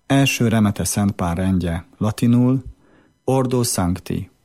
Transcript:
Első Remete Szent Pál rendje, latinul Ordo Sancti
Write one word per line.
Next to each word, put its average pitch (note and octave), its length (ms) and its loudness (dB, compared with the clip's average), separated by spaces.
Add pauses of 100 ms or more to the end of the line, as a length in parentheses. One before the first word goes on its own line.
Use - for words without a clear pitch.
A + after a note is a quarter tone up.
Első C3+ 420 2
Remete G#2 360 2
Szent G2+ 280 0
Pál F2 240 -4
rendje, F2+ 500 -2 (120)
latinul B2 680 2 (600)
Ordo B2+ 400 0
Sancti F2+ 680 -4 (160)